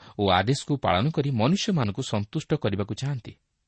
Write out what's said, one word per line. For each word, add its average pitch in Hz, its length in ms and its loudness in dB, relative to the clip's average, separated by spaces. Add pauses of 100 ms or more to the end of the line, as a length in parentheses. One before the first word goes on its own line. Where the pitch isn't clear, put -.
(180)
ଓ 104 120 0
ଆଦେଶକୁ 101 480 2
ପାଳନ 92 320 2
କରି 147 220 -2
ମନୁଷ୍ୟମାନଙ୍କୁ 127 720 0
ସନ୍ତୁଷ୍ଟ 107 520 -4
କରିବାକୁ 104 380 -2
ଚାହାନ୍ତି 135 400 -6 (340)